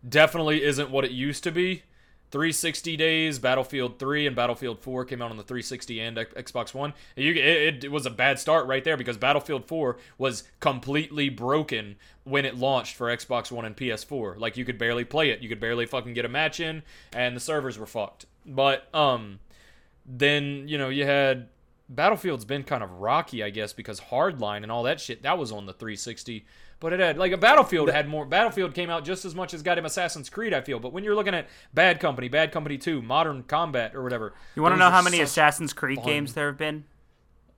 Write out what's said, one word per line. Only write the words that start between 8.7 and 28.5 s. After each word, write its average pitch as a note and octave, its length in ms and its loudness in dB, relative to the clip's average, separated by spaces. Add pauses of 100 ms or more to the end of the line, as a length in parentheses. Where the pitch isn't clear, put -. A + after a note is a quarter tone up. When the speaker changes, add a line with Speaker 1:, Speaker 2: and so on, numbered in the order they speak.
Speaker 1:
there D#3+ 120 0
because B2 220 -6
Battlefield C3+ 480 0
four D3 320 -2 (200)
was B2 260 -2 (180)
completely C#3+ 680 0
broken A#2+ 680 -2 (260)
when C#3 220 0
it B2 100 -4
launched B2 400 0
for A#2+ 120 -4
Xbox A#2+ 440 -2
One A#2 140 -8
and G#2+ 100 -10
P B2+ 160 -4
S G#2+ 120 -6
four. A2 340 -6
Like, A2 200 -4
you B2+ 60 -6
could A#2+ 140 -6
barely A#2 280 0
play D3 260 0
it. A2 100 -4
You A2+ 80 -12
could A2 100 -6
barely A#2 280 -2
fucking A#2+ 260 -6
get A#2 100 -4
a A#2 60 -4
match D3+ 320 -2
in, D#3+ 220 -8 (280)
and B2 240 -2
the A#2+ 60 -8
servers C3 380 -4
were A2 80 -12
fucked. - 400 -8 (180)
But, C3+ 500 0
um, A#2 440 2 (720)
then, C#3+ 560 0
you D3+ 120 -4
know, C3+ 100 -2
you C#3 160 -2
had, C3+ 440 2 (380)
Battlefield's D3+ 580 0
been C#3 180 -4
kind C3 200 -2
of F#2 100 -12
rocky, A2+ 500 -2
I G#2 80 -4
guess, G#2 220 -6
because G#2+ 260 -12
Hardline B2 640 -2
and G#2+ 80 -8
all A#2+ 120 -2
that D3 160 0
shit, - 220 -10
that D#3 160 0
was B2+ 140 -6
on G2+ 140 -10
the F#2+ 80 -14
three A2 220 -10
sixty. A2+ 500 -12 (340)
But E3 140 -2
it F3+ 80 2
had, D#3+ 160 4
like, F#3 160 2
a F#3+ 40 -2
Battlefield G3 520 8
Speaker 2:
The D#3 40 2
Speaker 1:
had D3 140 2
more, D3+ 180 -6
Battlefield F3+ 480 2